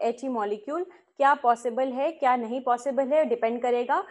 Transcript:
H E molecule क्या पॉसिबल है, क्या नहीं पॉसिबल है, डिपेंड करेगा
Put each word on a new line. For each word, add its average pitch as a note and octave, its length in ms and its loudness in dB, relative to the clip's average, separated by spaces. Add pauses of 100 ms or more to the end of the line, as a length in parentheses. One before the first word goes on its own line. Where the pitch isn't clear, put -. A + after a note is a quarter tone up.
H A#3 200 -2
E C4+ 80 -4
molecule A3+ 540 -4 (340)
क्या C#4 160 6
पॉसिबल B3 560 0
है, C#4 200 -2
क्या C4 240 2
नहीं A#3+ 280 -4
पॉसिबल C4 500 0
है, D#4 120 4
डिपेंड A#3 360 0
करेगा B3 380 0 (120)